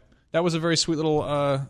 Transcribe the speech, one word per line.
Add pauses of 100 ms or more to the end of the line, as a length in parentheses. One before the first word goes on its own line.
(320)
that
was
a
very
sweet
little,
uh,